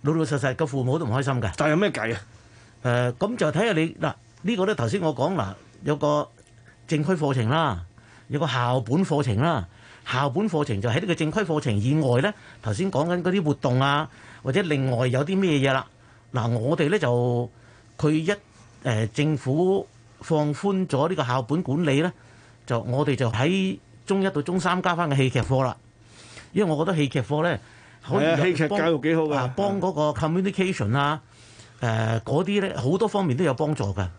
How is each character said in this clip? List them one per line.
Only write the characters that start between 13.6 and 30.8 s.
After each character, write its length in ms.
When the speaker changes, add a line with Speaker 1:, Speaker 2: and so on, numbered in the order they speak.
Speaker 1:
啊， 280
或 80
者 120
另 340
外 100
有 180
啲 140
咩 140
嘢 200
啦。 140
嗱， 180
我 260
哋 140
呢， 80
就， 500
佢 140
一， 200
呃， 240
政 280
府 520
放 320
寬 340
咗 220
呢 60
個 100
校 160
本 220
管 240
理 160
呢， 100
就， 140
我 260
哋 100
就 140
喺 480
中 180
一 60
到 140
中 180
三 220
加 120
返 140
個 80
戲 140
劇 100
課 240
啦。 100
因 100
為 80
我 140
覺 80
得 60
戲 100
劇 140
課 200
呢， 160
可 160
以 40
有 60
Speaker 2:
係 20
啊， 100
戲 100
劇 140
教 240
育 80
幾 140
好 80
㗎。 60
Speaker 1:
幫， 100
啊， 180
幫 240
嗰 140
個 80
communication 760